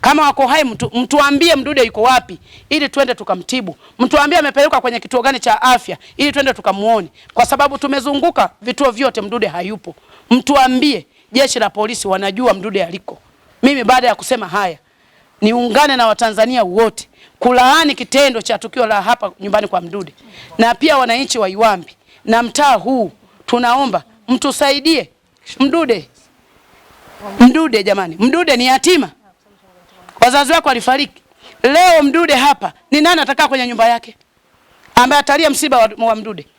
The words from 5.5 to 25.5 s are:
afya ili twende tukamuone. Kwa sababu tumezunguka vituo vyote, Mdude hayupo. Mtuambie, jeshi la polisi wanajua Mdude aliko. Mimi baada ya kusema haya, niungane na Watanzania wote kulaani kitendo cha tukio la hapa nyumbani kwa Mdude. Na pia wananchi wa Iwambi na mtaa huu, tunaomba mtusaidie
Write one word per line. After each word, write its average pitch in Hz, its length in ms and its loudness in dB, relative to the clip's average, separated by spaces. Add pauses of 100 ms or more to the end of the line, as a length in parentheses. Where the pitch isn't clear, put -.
afya 247 340 2 (200)
ili 285 160 -2
twende 269 200 -2
tukamuone. 202 560 -2 (260)
Kwa 240 120 2
sababu 277 320 -2
tumezunguka 277 720 -2 (120)
vituo 233 280 -2
vyote, 226 300 -4
Mdude 208 260 -6
hayupo. 175 480 -10 (360)
Mtuambie, 254 760 0 (260)
jeshi 262 260 0
la 214 120 -2
polisi 214 380 -6
wanajua 196 460 -2
Mdude 190 300 -4
aliko. 175 340 -14 (440)
Mimi 262 220 2
baada 254 240 4
ya 214 60 2
kusema 214 340 -6
haya, 180 300 -4 (640)
niungane 240 540 2
na 233 100 2
Watanzania 220 580 0
wote 208 440 -2 (300)
kulaani 254 560 2
kitendo 262 480 0
cha 208 160 -4
tukio 233 280 -4
la 208 160 -2
hapa 214 280 -2 (100)
nyumbani 202 280 -2
kwa 185 120 -4
Mdude. 175 320 -12 (460)
Na 233 160 2
pia 294 240 2
wananchi 247 400 -2
wa 202 100 -2
Iwambi 196 480 -2 (280)
na 226 180 0
mtaa 269 320 0
huu, 185 360 -2 (360)
tunaomba 240 560 -2 (260)
mtusaidie 277 840 -2 (500)